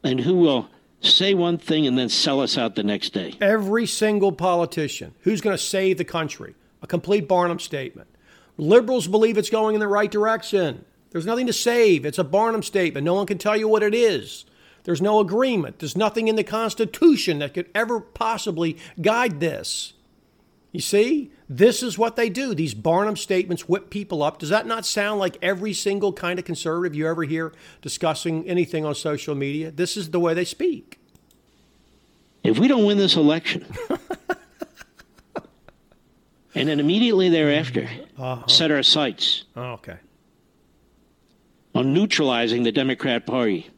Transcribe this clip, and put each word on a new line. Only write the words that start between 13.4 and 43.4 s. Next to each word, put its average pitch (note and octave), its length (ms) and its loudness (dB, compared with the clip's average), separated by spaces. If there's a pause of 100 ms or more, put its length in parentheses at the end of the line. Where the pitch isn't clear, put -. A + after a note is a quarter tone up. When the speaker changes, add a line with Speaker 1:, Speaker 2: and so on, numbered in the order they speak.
Speaker 2:
you A3 100 0
what G#3+ 160 4
it G#3 120 2
is. G#3+ 500 0 (400)
There's E3+ 180 0
no G#3+ 160 4
agreement. G#3 600 0
There's D#3 160 -6
nothing A3 320 0
in A3 80 2
the G#3+ 80 0
Constitution A3 960 2
that C#3+ 140 -8
could F3 200 -6
ever A3+ 260 0
possibly G3+ 760 -4 (240)
guide G#3+ 400 0
this. - 540 -6 (800)
You - 80 -8
see, B3 500 0 (180)
this F#3 360 4
is G3 120 -6
what A3+ 200 -2
they A#3 120 2
do. A#3+ 240 -4
These D3+ 220 -4
Barnum F3 420 0
statements F#3 520 -4
whip F3+ 220 -2
people F#3 340 -6
up. D#3 160 -2
Does D3+ 100 -8
that G#3+ 160 0
not A3+ 180 -6
sound G#3 360 -2
like F#3 200 -2
every F#3+ 320 -2
single G3 400 -2
kind F3+ 260 -6
of F3+ 60 -8
conservative E3 520 -4
you D#3 120 -2
ever E3 140 -4
hear D#3+ 300 -4 (280)
discussing D#3+ 680 -4
anything F3 360 0
on D3 120 -2
social D3 400 -4
media? C#3+ 340 -6
This E3 260 -4
is F3 140 -8
the F3 100 0
way E3 140 2
they F3 100 -2
speak. - 540 -6 (1400)
Speaker 1:
If - 160 2
we G#3+ 80 4
don't B3+ 180 4
win G3+ 140 4
this G3 160 4
election, D#3+ 500 2 (240)
<laughs> - 0 - (2750)
and C#3+ 120 0
then D3 120 0
immediately F#3+ 480 4
thereafter, D3 600 2 (300)
Speaker 2:
Uh-huh. B2+ 300 -8
Speaker 1:
set D#3+ 240 4
our C#3 100 2
sights - 600 0 (120)
Speaker 2:
Oh, B2 180 -10
okay. F2+ 220 -18 (1800)
Speaker 1:
on C3+ 200 2
neutralizing A#2+ 720 2
the A#2 80 2
Democrat C3 540 -2
Party A2 520 -2